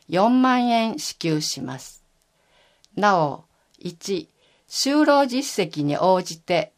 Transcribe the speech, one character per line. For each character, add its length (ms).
四 340
万 260
円 300
支 200
給 240
し 180
ま 180
す。 240
な 220
お、 260
一、 500
就 380
労 220
実 420
績 140
に 160
応 240
じ 180
て 380